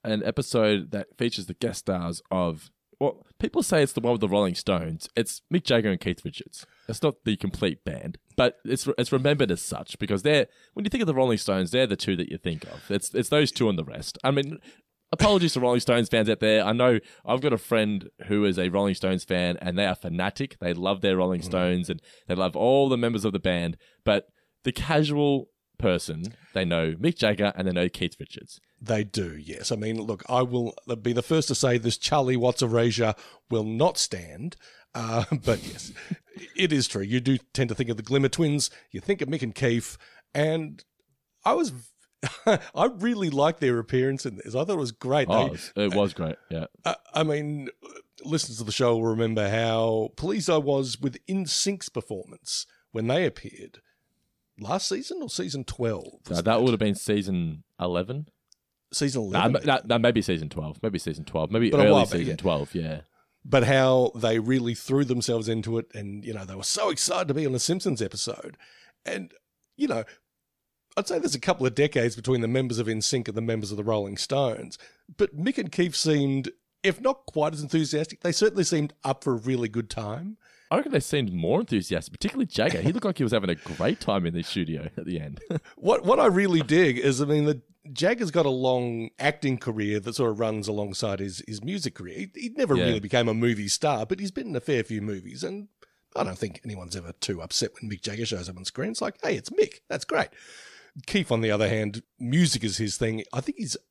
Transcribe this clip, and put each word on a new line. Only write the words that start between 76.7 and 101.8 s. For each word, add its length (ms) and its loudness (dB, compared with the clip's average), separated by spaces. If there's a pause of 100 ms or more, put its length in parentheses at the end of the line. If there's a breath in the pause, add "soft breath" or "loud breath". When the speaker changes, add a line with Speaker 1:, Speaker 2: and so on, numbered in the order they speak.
Speaker 2:
if 180 0
not 260 0
quite 260 0
as 100 -6
enthusiastic, 580 0
they 120 0
certainly 320 2
seemed 300 0 (100)
up 200 -4
for 80 2
a 40 2
really 320 -2
good 220 -4
time. 460 -8 (340 soft breath)
Speaker 1:
I 80 4
reckon 140 -2
they 80 4
seemed 320 -2
more 280 2
enthusiastic, 520 -2
particularly 340 -4
Jagger. 340 0
He 120 2
looked 120 -2
like 140 -2
he 60 0
was 80 2
having 180 2
a 40 2
great 460 -4
time 260 0
in 80 -2
the 80 -2
studio 540 -4
at 80 -10
the 160 -4
end. 200 -12 (100)
<laughs> 100 -4 (160 loud breath)
Speaker 2:
What, 280 2
what 140 4
I 80 6
really 360 4
dig 360 4
is, 220 2
I 60 2
mean, 180 2
the, 160 2 (320)
Jagger's 380 0
got 160 2
a 40 4
long 680 0
acting 400 0
career 420 0
that 140 -8
sort 160 2
of 100 -4
runs 260 -2
alongside 540 -4
his, 260 -8
his 160 -10
music 320 -6
career. 220 -14
He, 180 -10
he 160 -10
never 260 2
Speaker 1:
Yeah. 80 4
Speaker 2:
really 160 2
became 280 2
a 60 2
movie 340 0
star, 380 0
but 140 -4
he's 100 -6
been 180 -10
in 80 -6
a 40 -2
fair 240 0
few 180 -4
movies, 420 -8
and 240 -10 (480 soft breath)
I 80 0
don't 140 -6
think 260 -6
anyone's 320 -10
ever 240 -12
too 220 -4
upset 360 -4
when 120 -10
Mick 100 -10
Jagger 240 -6
shows 240 -6
up 80 -12
on 80 -16
screen. 280 -6
It's 100 -6
like, 200 -6
"Hey, 140 -2
it's 140 -10
Mick. 380 0
That's 180 -6
great." 220 -2 (800 loud breath)
Keith, 240 0
on 120 4
the 80 2
other 180 2
hand, 340 -2 (160)